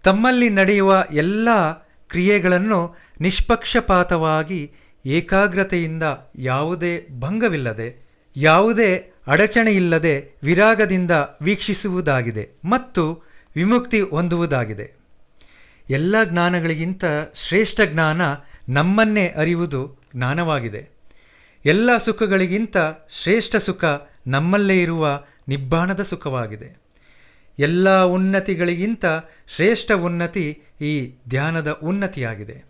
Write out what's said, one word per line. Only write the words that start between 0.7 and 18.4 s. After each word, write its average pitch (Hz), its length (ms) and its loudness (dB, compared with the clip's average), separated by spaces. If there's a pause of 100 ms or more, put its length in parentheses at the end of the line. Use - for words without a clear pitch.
ಎಲ್ಲ 196 360 0 (600)
ಕ್ರಿಯೆಗಳನ್ನು 180 880 2 (260)
ನಿಷ್ಪಕ್ಷಪಾತವಾಗಿ, 175 1500 0 (340)
ಏಕಾಗ್ರತೆಯಿಂದ, 175 960 0 (340)
ಯಾವುದೇ 160 720 -4 (140)
ಭಂಗವಿಲ್ಲದೆ, 131 920 -4 (260)
ಯಾವುದೇ 185 760 2 (140)
ಅಡಚಣೆಯಿಲ್ಲದೆ 170 1040 2 (100)
ವಿರಾಗದಿಂದ 185 680 2 (320)
ವೀಕ್ಷಿಸುವುದಾಗಿದೆ 151 1080 -2 (140)
ಮತ್ತು 185 580 -2 (340)
ವಿಮುಕ್ತಿ 226 440 0
ಹೊಂದುವುದಾಗಿದೆ. 147 1000 -4 (880)
ಎಲ್ಲ 185 340 2
ಜ್ಞಾನಗಳಿಗಿಂತ 175 800 -2 (300)
ಶ್ರೇಷ್ಠ 208 460 -2
ಜ್ಞಾನ 160 400 0 (480)